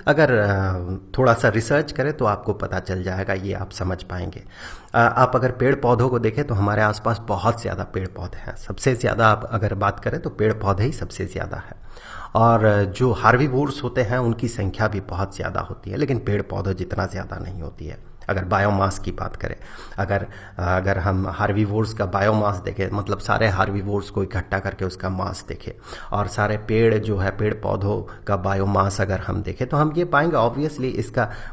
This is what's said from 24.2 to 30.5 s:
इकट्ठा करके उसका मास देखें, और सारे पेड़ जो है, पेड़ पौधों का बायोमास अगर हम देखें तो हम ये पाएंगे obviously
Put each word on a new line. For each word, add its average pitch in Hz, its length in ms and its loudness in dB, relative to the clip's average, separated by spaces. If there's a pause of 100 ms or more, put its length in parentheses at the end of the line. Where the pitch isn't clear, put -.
इकट्ठा 95 360 -4
करके 95 260 -4
उसका 92 240 -4
मास 92 400 -4
देखें, - 240 -10 (400)
और 101 160 0
सारे 107 280 0
पेड़ 110 380 4
जो 104 220 0
है, 95 140 0
पेड़ 107 240 0
पौधों 101 720 -2
का 101 120 0
बायोमास 98 640 2
अगर 92 200 0
हम 95 220 -4
देखें 92 260 -4
तो 156 80 0
हम 151 200 4
ये 175 80 2
पाएंगे 160 320 2
obviously 131 480 0